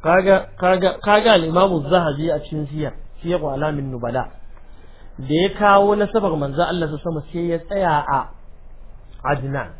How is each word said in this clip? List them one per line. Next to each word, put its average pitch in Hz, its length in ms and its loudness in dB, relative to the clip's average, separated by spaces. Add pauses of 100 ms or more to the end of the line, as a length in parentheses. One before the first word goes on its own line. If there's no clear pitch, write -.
Kaga, 190 460 4 (100)
kaga, 185 420 2
kaga 214 320 6
al-Imam 175 400 4
Az-Zahabi 156 560 0
a 151 100 0
cikin 151 300 -6
Siyar, 147 240 -6 (300)
Siyar 170 180 0
Alamin 143 480 -2
Nubala. 120 400 -4 (880)
Da 131 160 -10
ya 180 240 2
kawo 202 380 6
nasabar 202 420 0
manzo 139 240 -2
Allah 175 240 -2
sallallahu 147 160 -6
alaihi - 0 -
wasallam, 160 320 -8
sai 170 160 -4
ya 165 100 -2
tsaya 165 460 -2
a 135 160 0 (1040)
Adnan. 135 460 -4 (100)